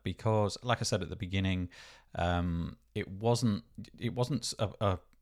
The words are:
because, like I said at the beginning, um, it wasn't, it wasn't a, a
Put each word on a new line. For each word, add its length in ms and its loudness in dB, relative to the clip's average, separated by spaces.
because, 600 0
like 180 2
I 40 -2
said 180 0
at 60 -6
the 80 -6
beginning, 540 0
um, 640 0
it 140 -4
wasn't, 560 2
it 160 -2
wasn't 440 0
a, 100 2
a 180 2